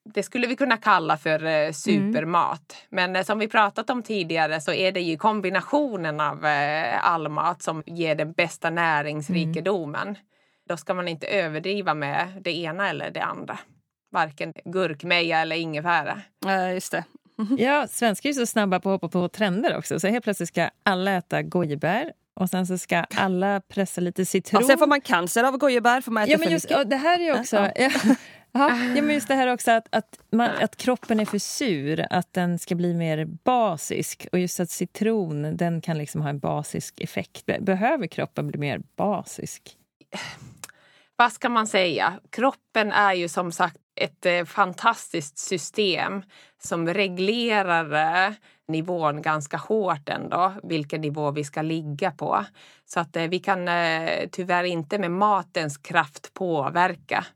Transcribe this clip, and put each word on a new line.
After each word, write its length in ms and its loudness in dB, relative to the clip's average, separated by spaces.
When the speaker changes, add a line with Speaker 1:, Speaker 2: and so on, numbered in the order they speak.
Speaker 1:
det 200 -4
skulle 240 -2
vi 80 -2
kunna 220 2
kalla 400 4
för, 280 0
eh, 80 0
Speaker 2:
Mm. 200 2
Speaker 1:
supermat. 1160 0
Men, 260 0
eh, 80 2
som 160 0
vi 80 -2
pratat 420 2
om 140 -2
tidigare 580 0
så 120 -2
är 180 2
det 100 -2
ju 160 -2
kombinationen 1000 0
av, 260 -2
eh, 640 2
all 220 0
mat 320 -2
som 240 -6
ger 300 -2
den 160 -4
bästa 380 -2
näringsrikedomen. 1400 -2
Speaker 2:
Mm. 80 -6
Speaker 1:
Då 80 -4
ska 160 -4
man 140 -4
inte 200 -8
överdriva 680 -2
med 340 -2
det 160 -4
ena 320 -4
eller 220 -6
det 120 -6
andra. 340 -6
Varken 420 -4
gurkmeja 760 0
eller 160 -2
ingefära. 680 -2
Speaker 3:
Ja, 260 0
just 200 -6
det. 120 -2
Speaker 2:
Ja, 300 2
svenskar 420 0
är 40 0
ju 60 -4
så 60 0
snabba 340 2
på 100 -2
att 120 0
hoppa 60 -6
på 100 0
trender 480 0
också. 220 -4
Så 80 0
helt 160 0
plötsligt 260 -2
ska 200 0
alla 280 2
äta 300 0
gojibär. 720 -2
Och 100 0
sen 180 -2
så 100 -2
ska 200 -2
alla 460 2
pressa 400 -4
lite 240 0
citron. 360 2
Speaker 3:
Ja, 60 2
sen 100 10
får 100 6
man 140 4
cancer 420 2
av 140 4
gojibär, 440 4
får 100 -6
man 120 2
äta 80 4
Speaker 2:
Ja, 60 8
Speaker 3:
för 80 2
Speaker 2:
men 80 4
just, 120 0
Speaker 3:
mycket. 120 2
Speaker 2:
ja, 60 4
det 120 0
här 240 4
är 40 0
ju 160 2
också, 160 -2
Speaker 3:
Ja. 200 4
Speaker 2:
ja. 140 4
<laughs> 480 2
Ja, 180 4
ja, 60 4
men 140 2
just 120 -2
det 80 2
här 180 4
också 180 2
att, 200 2
att, 280 -2
man, 180 4
att 160 -2
kroppen 420 0
är 60 2
för 140 -2
sur, 680 -2
att 240 -2
den 260 0
ska 160 -4
bli 180 0
mer 320 0
basisk. 1040 -2
Och 80 2
just 200 -2
att 100 -2
citron, 880 -2
den 240 0
kan 160 -4
liksom 240 -4
ha 80 -2
en 100 -4
basisk 600 -4
effekt. 440 -8
Be-, 160 -2
behöver 460 0
kroppen 400 -6
bli 120 -8
mer 220 -4
basisk? 640 -6
Speaker 1:
Vad 180 6
ska 160 -2
man 180 2
säga? 460 2
Kroppen 640 0
är 220 4
ju 160 -2
som 220 -2
sagt 260 0
ett, 300 -4
eh, 200 2
fantastiskt 920 0
system 840 -2
som 300 -2
reglerar, 1300 2
eh, 60 -4
nivån 540 -2
ganska 360 -2
hårt 520 -2
ändå, 440 0
vilken 380 -4
nivå 300 -2
vi 120 -4
ska 180 -6
ligga 500 -4
på. 340 -2
Så 140 -6
att, 160 -4
eh, 80 0
vi 160 -2
kan, 280 0
eh, 420 0
tyvärr 320 -2
inte 340 -2
med 140 -2
matens 640 0
kraft 560 -4
påverka 920 0